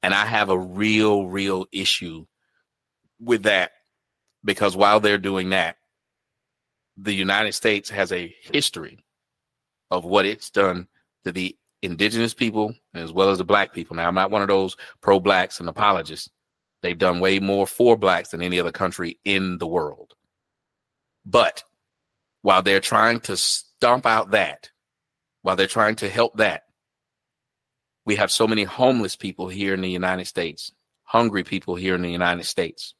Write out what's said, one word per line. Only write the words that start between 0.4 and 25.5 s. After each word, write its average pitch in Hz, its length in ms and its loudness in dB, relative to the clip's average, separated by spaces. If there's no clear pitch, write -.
a 92 80 2
real, 104 640 0
real 95 460 -4
issue 87 560 -6
with 113 240 0
that, 95 280 2
because 98 300 0
while 101 240 6
they're 104 180 2
doing 95 340 -2
that, 85 260 -2
the 101 160 -6
United 98 400 0
States 104 360 -2
has 98 220 -2
a 90 300 -8
history - 600 -6
of 90 140 -4
what 95 220 2
it's 107 240 -6
done 92 380 0
to 92 80 -6
the 90 240 -6
indigenous 107 520 -2
people 107 400 -2
as 82 200 -12
well 95 160 4
as 98 80 2
the 90 80 -4
black 95 280 2
people. 82 220 -10
Now, 85 140 -2
I'm 87 60 -2
not 95 160 0
one 104 100 2
of 98 80 -2
those 95 260 2
pro-blacks 95 600 2
and 85 80 -8
apologists. 82 600 -2
They've 90 160 -6
done 90 240 2
way 95 180 2
more 98 260 0
for 120 300 4
blacks 104 360 0
than 85 100 -8
any 90 180 -2
other 85 140 -2
country 90 500 -6
in 95 340 -2
the 85 100 -6
world. 80 480 -6
But 98 380 2
while 95 200 4
they're 98 200 4
trying 113 400 2
to 95 160 -8
stomp - 680 0
out 110 260 2
that, 90 380 0
while 95 120 0